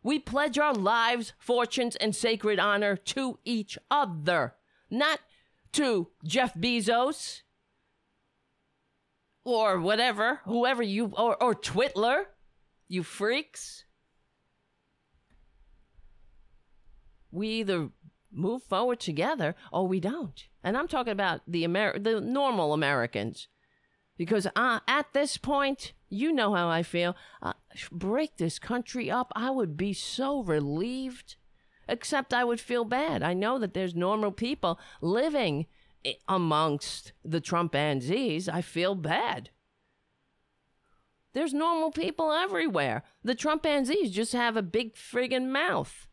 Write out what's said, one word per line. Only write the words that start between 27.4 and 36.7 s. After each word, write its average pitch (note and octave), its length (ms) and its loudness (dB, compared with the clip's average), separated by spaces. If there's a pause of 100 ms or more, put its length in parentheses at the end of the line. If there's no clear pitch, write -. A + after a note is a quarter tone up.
Uh, - 120 -4 (380)
break G#3 460 -2
this E3 220 -2
country B3 500 -6
up. B3 260 -2
I A3+ 140 -2
would G#3 280 -2
be F#3+ 160 -2
so C4+ 500 -4
relieved. F#3+ 960 -2 (500)
Except B3+ 460 -2
I B3 100 4
would A#3+ 160 0
feel A#3+ 240 -2
bad. B3 400 0
I E3+ 100 0
know G#3+ 260 0
that G3+ 140 -2
there's F#3 220 -2
normal G3+ 360 2
people G3+ 480 -2 (220)
living G3+ 680 0 (380)
i-, C3+ 100 -4 (120)
amongst D#3+ 840 0 (100)